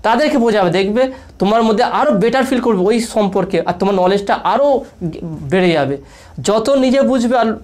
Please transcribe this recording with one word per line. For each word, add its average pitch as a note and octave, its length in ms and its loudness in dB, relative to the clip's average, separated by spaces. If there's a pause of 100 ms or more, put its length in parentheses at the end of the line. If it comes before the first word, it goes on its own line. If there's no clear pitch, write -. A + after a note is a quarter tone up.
তাদেরকে C4+ 400 2
বোঝাবে, G#3 320 2
দেখবে G#3 240 0 (400)
তোমার G#3+ 260 2
মধ্যে G#3+ 160 2 (160)
আরও D4 120 2 (100)
better B3 280 0
feel C4+ 180 0
করবে G3 220 0
ওই A#3 80 2 (180)
সম্পর্কে, G3 420 0 (120)
আর F3 100 -4
তোমার G3 220 0
নলেজটা G3 320 0 (180)
আরও C4+ 160 2 (840)
বেড়ে F#3 260 2
যাবে। C#3 180 -2 (520)
যত D#4+ 200 0 (160)
নিজে C4 160 2 (120)
বুঝবে B3 300 0
আর A3+ 80 0 (140)